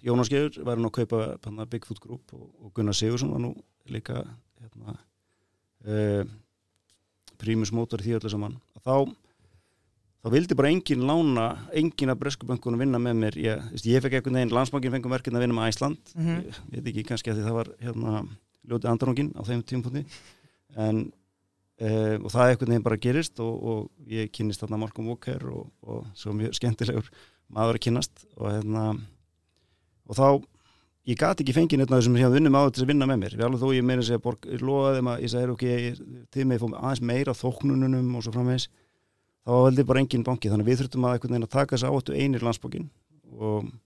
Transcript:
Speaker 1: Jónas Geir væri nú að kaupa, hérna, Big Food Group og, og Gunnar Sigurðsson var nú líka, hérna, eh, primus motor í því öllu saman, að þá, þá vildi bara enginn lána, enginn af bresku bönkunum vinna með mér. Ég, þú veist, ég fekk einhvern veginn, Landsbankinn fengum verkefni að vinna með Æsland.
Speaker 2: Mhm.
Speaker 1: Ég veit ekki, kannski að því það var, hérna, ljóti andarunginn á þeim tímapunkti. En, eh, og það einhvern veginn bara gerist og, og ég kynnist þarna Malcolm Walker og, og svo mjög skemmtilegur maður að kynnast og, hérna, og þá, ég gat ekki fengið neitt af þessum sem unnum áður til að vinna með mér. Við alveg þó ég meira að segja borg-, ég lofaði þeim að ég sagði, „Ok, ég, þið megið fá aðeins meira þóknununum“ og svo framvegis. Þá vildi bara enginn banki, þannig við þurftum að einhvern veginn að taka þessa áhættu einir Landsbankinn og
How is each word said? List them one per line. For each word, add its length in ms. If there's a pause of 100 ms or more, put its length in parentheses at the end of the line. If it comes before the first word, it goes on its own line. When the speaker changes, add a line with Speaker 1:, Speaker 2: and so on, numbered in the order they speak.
Speaker 1:
Jónas 260
Geir 200 (100)
væri 240
nú 80
að 80
kaupa, 220 (180)
hérna, 300
Big 180
Food 160
Group 320
og, 140 (120)
og 140
Gunnar 180
Sigurðsson 380
var 80
nú 140 (340)
líka, 380 (340)
hérna, 380 (920)
eh, 360 (1160)
primus 320
motor 320
í 60
því 100
öllu 160
saman, 240 (160)
að 80
þá, 320 (1080)
þá 100
vildi 240
bara 160
enginn 320
lána, 400 (240)
enginn 400
af 80
bresku 280
bönkunum 360
vinna 160
með 240
mér. 160
Ég, 240
þú 80
veist, 160
ég 160
fekk 160
einhvern 220
veginn, 180
Landsbankinn 400
fengum 160
verkefni 240
að 80
vinna 140
með 100
Æsland. 480
Speaker 2:
Mhm. 180 (380)
Speaker 1:
Ég 80
veit 100
ekki, 140
kannski 240
að 80
því 80
það 140
var, 180
hérna, 420 (460)
ljóti 240
andarunginn 480
á 40
þeim 200
tímapunkti. 420 (680)
En, 300 (760)
eh, 380
og 160
það 160
einhvern 220
veginn 160
bara 100
gerist 420
og, 220
og 480
ég 240
kynnist 300
þarna 180
Malcolm 240
Walker 460
og, 160 (180)
og 220 (100)
svo 160
mjög 240
skemmtilegur 540 (420)
maður 240
að 80
kynnast 380 (160)
og, 100
hérna, 360 (1200)
og 80
þá, 80 (840)
ég 140
gat 220
ekki 100
fengið 300
neitt 100
af 80
þessum 160
sem 220
unnum 180
áður 160
til 140
að 20
vinna 160
með 160
mér. 160
Við 80
alveg 160
þó 60 (100)
ég 80
meira 160
að 80
segja 140
borg-, 260
ég 160
lofaði 320
þeim 160
að 80
ég 140
sagði, 180
„Ok, 160
ég, 320 (320)
þið 160
megið 140
fá 160
aðeins 320
meira 260
þóknununum“ 800
og 80
svo 80
framvegis. 340 (800)
Þá 40 (160)
vildi 180
bara 160
enginn 240
banki, 240
þannig 220
við 100
þurftum 240
að 80
einhvern 220
veginn 100
að 80
taka 240
þessa 160
áhættu 240
einir 240
Landsbankinn 480 (480)
og 320 (160)